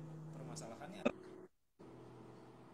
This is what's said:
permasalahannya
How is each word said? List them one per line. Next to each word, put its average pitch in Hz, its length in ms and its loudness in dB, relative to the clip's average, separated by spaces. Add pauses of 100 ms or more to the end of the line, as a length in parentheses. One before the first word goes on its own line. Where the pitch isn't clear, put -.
(320)
permasalahannya 123 720 -2 (1700)